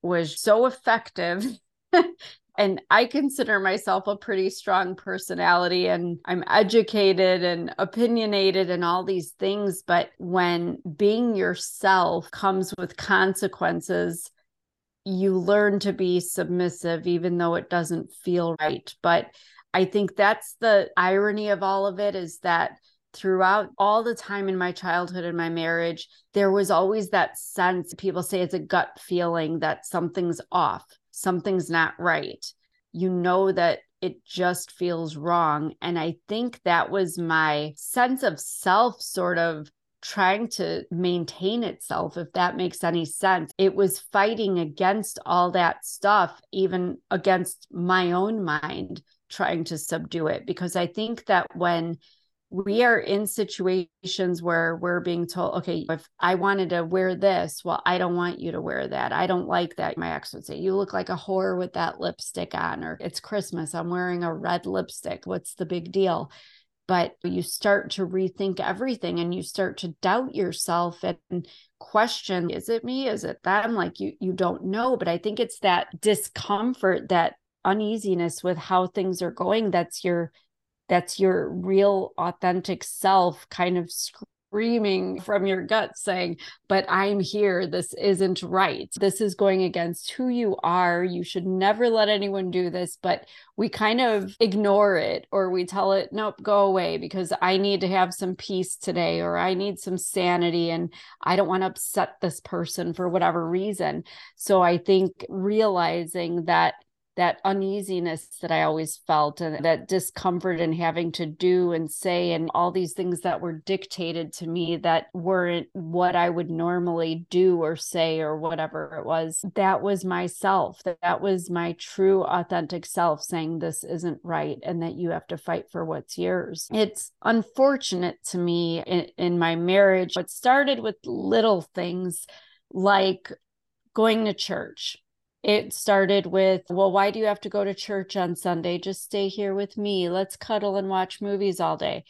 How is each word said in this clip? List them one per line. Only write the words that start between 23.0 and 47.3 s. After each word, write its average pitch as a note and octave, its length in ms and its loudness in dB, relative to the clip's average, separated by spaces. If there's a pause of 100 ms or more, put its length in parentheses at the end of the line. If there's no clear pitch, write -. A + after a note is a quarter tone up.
throughout F#3+ 640 2
all G#3 240 4
the A#3 120 -2
time G3+ 360 -4
in F#3 80 0
my F3+ 140 0
childhood F3 520 -2
and E3+ 140 -4
my E3 100 -2
marriage, E3 580 -2 (280)
there G3 180 4
was G3 180 2
always F#3+ 400 2
that - 280 2
sense, F3+ 580 -2
people F3+ 260 -2
say F#3 200 -2
it's F3 100 -2
a F#3 60 0
gut D#3+ 320 0 (100)
feeling, E3+ 600 -2
that D#3 260 -2
something's F3 540 -2 (100)
off, D3 340 0 (260)
something's F3+ 580 -2
not E3 300 2
right. E3 440 -2 (480)
You F#3 200 0
know F3+ 420 2
that E3+ 280 2 (200)
it - 240 -8
just F3+ 480 -2
feels E3 420 -4
wrong. D#3 680 0
And E3+ 160 -2
I E3 180 -4 (100)
think A#3 380 -4
that E3+ 260 2
was F3+ 280 -2
my D#3 580 0
sense B3+ 460 0
of F3+ 180 0
self - 640 2
sort F3+ 340 -2
of D#3+ 340 -2 (300)
trying G3+ 480 0
to E3 420 -4
maintain F3+ 760 -2
itself, - 520 -6
if F3 160 -10
that F3+ 240 0
makes F3 260 -4
any E3+ 220 0
sense. F#3 540 0
It F#3+ 160 4
was G3 240 2
fighting G#3 600 0
against F#3 680 -2
all F3+ 240 2
that F3 340 0
stuff, G3+ 560 2 (100)
even F#3 460 0 (140)
against F#3 600 0